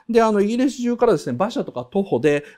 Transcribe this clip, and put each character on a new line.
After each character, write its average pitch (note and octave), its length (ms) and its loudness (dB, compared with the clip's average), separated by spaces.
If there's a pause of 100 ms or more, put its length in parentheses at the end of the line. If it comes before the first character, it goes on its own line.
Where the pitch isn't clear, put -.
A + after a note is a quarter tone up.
で、 A#3 140 4
あ A3 100 2
の、 G3+ 100 2
イ G3+ 60 0
ギ A#3 100 -2
リ C4 120 2
ス A#3+ 120 -8
中 A#3+ 160 -2
か B3 100 2
ら G#3+ 60 4
で D#3 40 2
す C#3+ 140 -8
ね、 A#2+ 40 -4
馬 F#3+ 140 -2
車 A3+ 160 -6
と - 60 -12
か A#2+ 140 -8
徒 G3 180 -2
歩 C#3+ 160 0
で D3 260 2 (120)